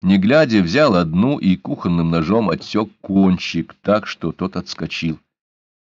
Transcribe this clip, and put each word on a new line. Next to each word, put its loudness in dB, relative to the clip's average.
не 4
глядя, 4
взял 2
одну 0
и 2
кухонным -2
ножом 0
отсёк -4
кончик 0
так, 0
что -8
тот -8
отскочил. -8